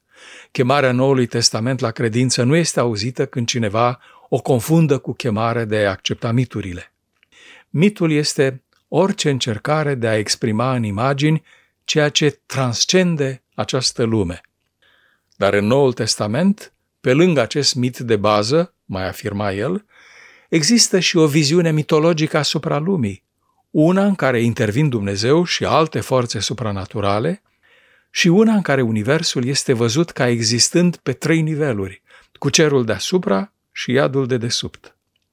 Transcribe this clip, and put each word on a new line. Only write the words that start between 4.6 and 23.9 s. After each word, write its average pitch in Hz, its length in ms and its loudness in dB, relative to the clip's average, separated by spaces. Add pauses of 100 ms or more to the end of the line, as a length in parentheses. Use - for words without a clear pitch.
cu - 140 -8
chemarea 117 520 -2
de 107 120 -2
a 104 140 2
accepta 107 420 -4
miturile. 98 600 -4 (760)
Mitul 175 420 2
este 143 500 0 (260)
orice 180 420 0
încercare 139 640 -2
de 113 140 -2
a 110 100 2
exprima 117 560 -2
în 123 80 -2
imagini 135 600 0 (420)
ceea 151 240 0
ce 147 380 0
transcende 135 960 0 (120)
această 127 480 -2
lume. 104 380 0 (960)
Dar 98 160 2
în 101 140 2
Noul 131 260 4
Testament, 120 800 -2 (280)
pe 131 120 2
lângă 160 280 4
acest 131 340 -2
mit 123 240 -4
de 117 180 0
bază, 107 580 0 (100)
mai 92 240 -6
afirma 101 440 -4
el, 101 320 -4 (640)
există 196 500 2
și - 180 -2
o 160 100 6
viziune 160 440 2
mitologică 156 680 0
asupra 151 400 -2
lumii, 147 460 -2 (460)
una 180 340 4